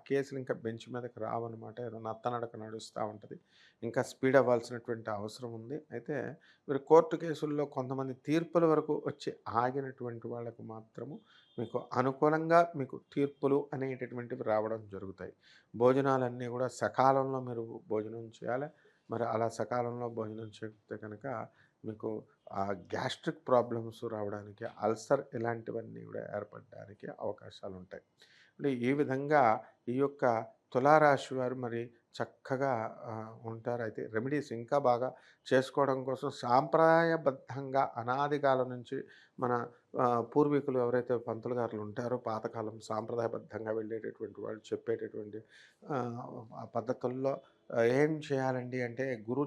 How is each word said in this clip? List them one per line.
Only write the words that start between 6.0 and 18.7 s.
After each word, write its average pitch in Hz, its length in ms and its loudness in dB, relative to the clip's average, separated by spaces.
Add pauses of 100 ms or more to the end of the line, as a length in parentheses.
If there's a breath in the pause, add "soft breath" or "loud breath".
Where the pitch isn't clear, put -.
మీరు 135 160 0
కోర్టు 165 320 8
కేసుల్లో 147 520 -4
కొంతమంది 135 540 -4
తీర్పుల 165 440 4
వరకు 151 280 4 (100)
వచ్చి - 260 -4 (260)
ఆగినటువంటి 123 720 -2
వాళ్ళకు 117 380 -8
మాత్రము 113 500 -12 (420 soft breath)
మీకు 120 200 -2 (180)
అనుకూలంగా 156 640 4 (140)
మీకు 131 220 -4 (120)
తీర్పులు 143 500 2 (140)
అనేటటువంటివి 123 720 -6
రావడం 110 440 0
జరుగుతాయి. 95 460 -12 (400 soft breath)
భోజనాలన్నీ 127 760 4
కూడా 123 260 -2
సకాలంలో 135 680 4
మీరు 120 220 -6 (240)
భోజనం 110 460 -4
చేయాలి. 131 360 -4 (420 soft breath)